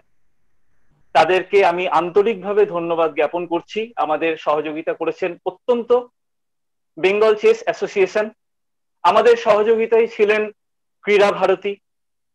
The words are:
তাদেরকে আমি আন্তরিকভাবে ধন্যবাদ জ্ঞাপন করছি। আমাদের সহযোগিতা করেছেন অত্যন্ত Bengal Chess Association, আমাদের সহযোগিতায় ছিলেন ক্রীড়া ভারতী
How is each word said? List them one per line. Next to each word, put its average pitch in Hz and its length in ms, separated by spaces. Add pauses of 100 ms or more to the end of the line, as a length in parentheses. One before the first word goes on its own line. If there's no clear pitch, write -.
(1160)
তাদেরকে 185 420 (140)
আমি 180 120 (160)
আন্তরিকভাবে 196 640 (120)
ধন্যবাদ 165 420
জ্ঞাপন 160 340
করছি। 170 280 (240)
আমাদের 156 280 (140)
সহযোগিতা 156 540
করেছেন 165 320 (180)
অত্যন্ত 233 400 (1080)
Bengal 208 440
Chess 226 240
Association, 190 600 (760)
আমাদের 220 320 (100)
সহযোগিতায় 226 720
ছিলেন 214 260 (600)
ক্রীড়া 202 260 (100)
ভারতী 190 340 (600)